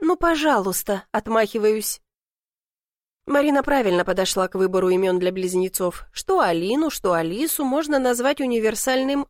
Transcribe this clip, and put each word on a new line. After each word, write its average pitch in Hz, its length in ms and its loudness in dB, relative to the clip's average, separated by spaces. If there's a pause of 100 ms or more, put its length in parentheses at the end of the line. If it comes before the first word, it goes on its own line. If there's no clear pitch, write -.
ну, 330 160 2
пожалуйста", — 240 920 0
отмахиваюсь. 214 880 0 (1300)
Марина 285 380 2
правильно 202 400 2
подошла 185 420 0
к - 80 -10
выбору 185 400 2
имен 185 240 2
для 180 140 0
близнецов. 185 800 -2
Что - 260 -2
Алину, 220 520 0
что - 220 -2
Алису 190 520 -2
можно 294 340 0
назвать 254 420 0
универсальным 262 880 0